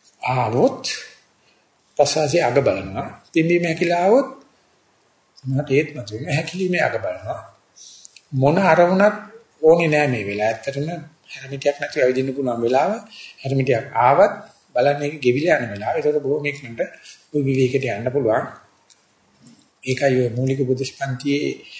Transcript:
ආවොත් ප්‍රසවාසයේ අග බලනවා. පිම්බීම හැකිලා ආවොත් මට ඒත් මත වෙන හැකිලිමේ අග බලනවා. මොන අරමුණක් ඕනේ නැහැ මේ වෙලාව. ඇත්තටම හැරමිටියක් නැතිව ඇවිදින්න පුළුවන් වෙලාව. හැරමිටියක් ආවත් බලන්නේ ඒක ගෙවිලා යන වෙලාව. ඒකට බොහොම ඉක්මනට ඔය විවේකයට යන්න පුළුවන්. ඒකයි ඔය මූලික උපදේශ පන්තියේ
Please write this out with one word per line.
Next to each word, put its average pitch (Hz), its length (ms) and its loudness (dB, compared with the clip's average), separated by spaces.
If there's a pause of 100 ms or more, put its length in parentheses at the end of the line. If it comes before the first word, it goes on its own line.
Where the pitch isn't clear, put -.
(220)
ආවොත් 127 600 0 (1160)
ප්‍රසවාසයේ 151 440 2
අග 123 160 2
බලනවා. 95 500 -2 (200)
පිම්බීම 170 360 2
හැකිලා 170 360 -2
ආවොත් 220 280 4 (1160)
මට 135 260 -4
ඒත් 139 200 2
මත 131 200 -14
වෙන 113 180 -10
හැකිලිමේ 175 540 -2
අග 123 140 0
බලනවා. 95 440 -8 (920)
මොන 139 300 2
අරමුණක් 185 560 4 (420)
ඕනේ 165 300 6
නැහැ 147 200 2
මේ 113 160 -2
වෙලාව. 104 260 -2
ඇත්තටම 139 380 -6 (380)
හැරමිටියක් 139 500 -4
නැතිව 147 240 -6
ඇවිදින්න 131 320 2
පුළුවන් 127 280 -4
වෙලාව. 131 300 2 (460)
හැරමිටියක් 131 480 0 (120)
ආවත් 143 380 4 (360)
බලන්නේ 143 360 0
ඒක 151 140 -8
ගෙවිලා 143 380 2
යන 120 100 -4
වෙලාව. 104 260 -6
ඒකට 147 280 0
බොහොම 143 240 -2
ඉක්මනට 131 340 -8 (480)
ඔය 147 140 -2
විවේකයට 131 460 0
යන්න 117 240 -4
පුළුවන්. 123 320 2 (1400)
ඒකයි 131 340 0
ඔය 123 140 2
මූලික 131 300 -2
උපදේශ 131 340 -2
පන්තියේ 139 560 -4 (300)